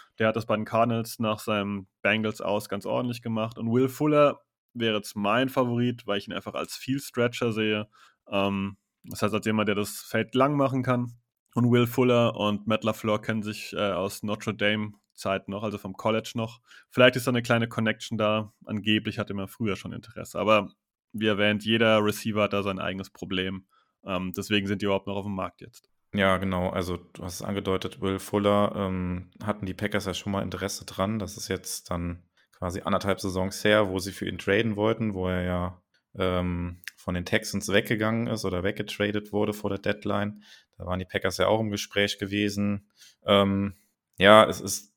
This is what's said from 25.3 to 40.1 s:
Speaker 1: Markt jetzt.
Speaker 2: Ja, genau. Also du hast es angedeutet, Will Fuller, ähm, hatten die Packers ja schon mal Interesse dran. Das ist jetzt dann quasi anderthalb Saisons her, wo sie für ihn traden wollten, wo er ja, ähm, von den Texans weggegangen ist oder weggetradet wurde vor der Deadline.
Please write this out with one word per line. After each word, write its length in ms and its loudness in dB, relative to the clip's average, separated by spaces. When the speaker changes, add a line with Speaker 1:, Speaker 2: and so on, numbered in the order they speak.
Speaker 1:
Markt 260 -8
jetzt. 280 -20
Speaker 2:
Ja, 240 4
genau. 320 0
Also 280 -2
du 100 -14
hast 120 -10
es 60 -12
angedeutet, 600 -4
Will 180 -2
Fuller, 560 2
ähm, 560 -4
hatten 220 -4
die 80 -6
Packers 320 -4
ja 80 -4
schon 180 -6
mal 100 -2
Interesse 440 -6
dran. 340 -4
Das 180 -8
ist 120 -10
jetzt 420 -6
dann 320 -6
quasi 300 -6
anderthalb 380 0
Saisons 440 -4
her, 260 6
wo 100 -2
sie 120 -8
für 160 -8
ihn 100 -6
traden 380 2
wollten, 380 0
wo 140 -2
er 160 0
ja, 380 -4
ähm, 640 -2
von 180 -6
den 120 -2
Texans 440 -2
weggegangen 580 2
ist 180 -4
oder 180 -2
weggetradet 680 -2
wurde 220 0
vor 160 -6
der 100 -6
Deadline. 640 -4